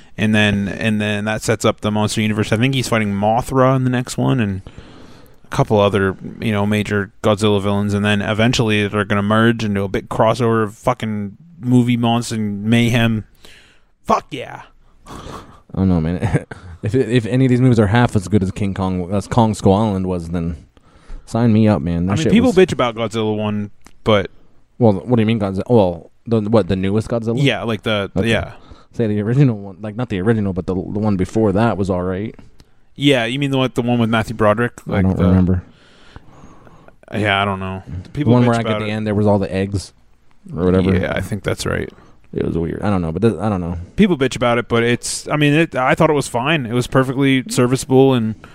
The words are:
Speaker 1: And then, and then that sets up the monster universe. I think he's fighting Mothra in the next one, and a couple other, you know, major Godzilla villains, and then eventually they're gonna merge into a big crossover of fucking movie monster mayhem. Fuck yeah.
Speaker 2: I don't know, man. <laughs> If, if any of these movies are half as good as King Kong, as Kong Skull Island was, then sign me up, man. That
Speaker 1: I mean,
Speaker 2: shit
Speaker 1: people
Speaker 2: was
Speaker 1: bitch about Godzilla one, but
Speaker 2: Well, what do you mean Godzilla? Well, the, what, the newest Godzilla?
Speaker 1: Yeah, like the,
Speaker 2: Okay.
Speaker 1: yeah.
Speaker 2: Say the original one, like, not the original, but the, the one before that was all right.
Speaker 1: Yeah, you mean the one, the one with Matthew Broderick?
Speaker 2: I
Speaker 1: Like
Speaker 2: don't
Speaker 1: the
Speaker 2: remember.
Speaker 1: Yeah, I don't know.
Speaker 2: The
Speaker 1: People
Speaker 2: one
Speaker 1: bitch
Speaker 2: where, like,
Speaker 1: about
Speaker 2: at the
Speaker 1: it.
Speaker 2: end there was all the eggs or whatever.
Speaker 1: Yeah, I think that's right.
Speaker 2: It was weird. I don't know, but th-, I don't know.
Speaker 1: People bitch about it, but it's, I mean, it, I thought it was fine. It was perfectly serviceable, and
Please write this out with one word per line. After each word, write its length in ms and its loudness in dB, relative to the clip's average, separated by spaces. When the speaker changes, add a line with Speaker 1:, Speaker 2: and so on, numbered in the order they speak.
Speaker 1:
And 180 0
then, 340 2
and 300 -2
then 280 -2
that 160 -4
sets 240 0
up 160 0
the 80 -2
monster 320 -2
universe. 280 0
I 60 0
think 180 0
he's 140 -2
fighting 240 0
Mothra 640 0
in 80 0
the 60 0
next 260 -4
one, 240 0
and 220 -4
a 40 -20
couple 300 0
other, 380 2
you 100 -2
know, 160 0
major 460 -2
Godzilla 400 2
villains, 320 0
and 100 0
then 180 2
eventually 680 0
they're 160 -2
gonna 180 -2
merge 400 2
into 200 -2
a 60 -4
big 200 -6
crossover 560 0
of 100 -8
fucking 600 -6
movie 380 2
monster 400 0
mayhem. 840 0
Fuck 280 -2
yeah. 320 -14
Speaker 2:
I 60 -20
don't 160 2
know, 100 2
man. 500 -4
<laughs> 60 -18
If, 120 -4
if 320 0
any 200 2
of 20 2
these 120 2
movies 200 4
are 80 4
half 260 2
as 140 -2
good 160 2
as 80 -2
King 200 -4
Kong, 400 -4
as 140 -2
Kong 280 2
Skull 180 2
Island 340 0
was, 220 -4
then 400 -6
sign 280 2
me 140 6
up, 160 4
man. 240 -2
That 60 0
Speaker 1:
I 40 0
mean, 80 -2
Speaker 2:
shit 80 2
Speaker 1:
people 200 4
Speaker 2:
was 40 2
Speaker 1:
bitch 160 6
about 220 -2
Godzilla 420 -2
one, 360 -4
but 260 2
Speaker 2:
Well, 140 4
what 240 0
do 60 4
you 40 2
mean 140 0
Godzilla? 280 -2
Well, 440 2
the, 160 0
what, 260 2
the 80 0
newest 320 -2
Godzilla? 340 -2
Speaker 1:
Yeah, 220 0
like 180 -4
the, 340 -2
Speaker 2:
Okay. 140 0
Speaker 1:
yeah. 220 -2
Speaker 2:
Say 160 -2
the 120 -2
original 380 2
one, 220 -16
like, 160 -12
not 140 -6
the 100 -4
original, 320 0
but 160 -6
the, 60 -2
the 60 -4
one 160 -2
before 360 0
that 240 0
was 140 -2
all 140 -2
right. 320 -8
Speaker 1:
Yeah, 300 2
you 160 -4
mean 100 -2
the 80 0
one, 160 0
the 80 -2
one 160 0
with 120 2
Matthew 260 -2
Broderick? 380 2
Speaker 2:
I 60 -8
Speaker 1:
Like 140 2
Speaker 2:
don't 100 2
Speaker 1:
the 80 2
Speaker 2:
remember. 400 4
Speaker 1:
Yeah, 280 2
I 40 2
don't 140 -2
know. 240 -8
Speaker 2:
The 60 -20
Speaker 1:
People 220 2
Speaker 2:
one 100 6
Speaker 1:
bitch 60 4
Speaker 2:
where, 80 2
like, 100 -2
Speaker 1:
about 160 -2
Speaker 2:
at 20 -4
the 60 -4
Speaker 1:
it. 40 -4
Speaker 2:
end 120 -4
there 80 0
was 120 2
all 120 4
the 140 -4
eggs 400 -4
or 100 -2
whatever. 300 4
Speaker 1:
Yeah, 220 0
I 40 -2
think 220 -6
that's 240 -4
right. 240 -4
Speaker 2:
It 120 -2
was 140 -2
weird. 240 -4
I 80 -2
don't 100 0
know, 120 -4
but 100 -4
th-, 160 2
I 100 -4
don't 120 -2
know. 180 -6
Speaker 1:
People 240 2
bitch 180 -2
about 220 0
it, 100 -6
but 140 0
it's, 460 -2
I 80 -2
mean, 180 2
it, 220 0
I 180 2
thought 160 2
it 40 2
was 140 -2
fine. 380 -2
It 80 -6
was 120 0
perfectly 640 0
serviceable, 640 2
and 200 -2